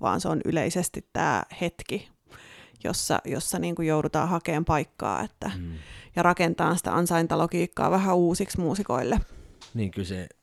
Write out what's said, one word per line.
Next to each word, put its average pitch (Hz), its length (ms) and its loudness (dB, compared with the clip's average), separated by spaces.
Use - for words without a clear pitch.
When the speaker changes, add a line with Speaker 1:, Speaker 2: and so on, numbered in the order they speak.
Speaker 1:
vaan 95 200 2
se - 80 -2
on 160 160 0
yleisesti 165 680 -2
tää 139 320 2
hetki, - 480 -6
jossa, - 420 0
jossa - 340 -4
niinku 170 220 -2
joudutaan 156 480 2
hakemaan 170 360 0
paikkaa, - 580 0
että, - 360 -8
Speaker 2:
Mm. 85 140 -8
Speaker 1:
ja 175 80 0
rakentamaan 175 540 4
sitä - 180 0
ansaintalogiikkaa 165 960 2
vähän 190 240 4
uusiksi 180 440 2
muusikoille. 165 600 0
Speaker 2:
Niin, 104 180 -2
kyllä 95 160 -6
se 92 200 -8